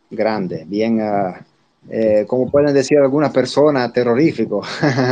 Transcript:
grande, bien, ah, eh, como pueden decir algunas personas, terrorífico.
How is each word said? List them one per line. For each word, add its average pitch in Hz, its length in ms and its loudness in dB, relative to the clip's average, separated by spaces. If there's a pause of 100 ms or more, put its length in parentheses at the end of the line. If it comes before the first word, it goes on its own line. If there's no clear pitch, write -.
grande, 104 580 -4
bien, 110 340 -2
ah, 101 440 -4 (440)
eh, 107 380 0
como 127 240 -2
pueden 143 220 4
decir 139 260 2
algunas 139 320 2
personas, 131 600 0
terrorífico. 117 680 0 (500)